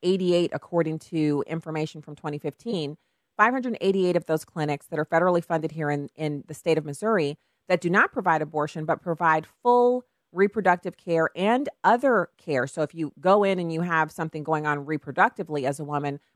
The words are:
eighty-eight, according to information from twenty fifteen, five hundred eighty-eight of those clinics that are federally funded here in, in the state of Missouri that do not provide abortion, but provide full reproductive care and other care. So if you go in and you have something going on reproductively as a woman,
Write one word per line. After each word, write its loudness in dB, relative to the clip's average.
eighty-eight, 2
according -2
to -2
information -8
from -18
twenty -8
fifteen, -8
five 4
hundred -4
eighty-eight 2
of -2
those 0
clinics -6
that -6
are 0
federally 2
funded -2
here -4
in, -4
in -4
the -14
state 0
of 0
Missouri -2
that 2
do -2
not 4
provide 0
abortion, -6
but -2
provide 0
full 4
reproductive 0
care 0
and 0
other 4
care. -2
So -4
if -4
you -6
go 6
in 2
and -4
you -2
have 0
something -6
going 0
on -2
reproductively -2
as -4
a -10
woman, -4